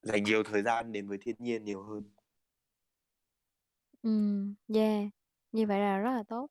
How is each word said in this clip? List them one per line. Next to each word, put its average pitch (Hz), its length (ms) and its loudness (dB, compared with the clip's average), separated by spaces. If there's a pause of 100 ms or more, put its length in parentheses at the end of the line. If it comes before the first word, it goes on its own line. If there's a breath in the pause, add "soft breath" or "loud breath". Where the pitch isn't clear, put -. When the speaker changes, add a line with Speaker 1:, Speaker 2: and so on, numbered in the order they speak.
Speaker 1:
dành 104 220 0
nhiều 107 200 4
thời 104 200 0
gian 117 280 0
đến 101 160 -6
với 101 140 -6
thiên 117 180 -6
nhiên 117 260 -4
nhiều 98 180 -6
hơn. 104 200 -10 (2000)
Speaker 2:
Ừm, 208 540 0 (180)
yeah, 214 360 2 (420)
như 220 160 2
vậy 202 120 2
là 202 180 4
rất 214 140 0
là 233 120 -2
tốt. 233 280 -8